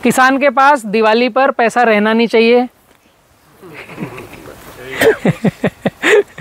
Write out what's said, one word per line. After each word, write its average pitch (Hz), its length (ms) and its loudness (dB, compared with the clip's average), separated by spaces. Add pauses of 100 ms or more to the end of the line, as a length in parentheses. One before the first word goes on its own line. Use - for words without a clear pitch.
किसान 262 360 2
के 277 120 2
पास 269 360 2
दिवाली 220 420 0
पर 262 220 0
पैसा 240 320 0
रहना 214 300 2
नहीं 226 140 2
चाहिए। 233 400 2
<laughs> - 40 -16 (3750)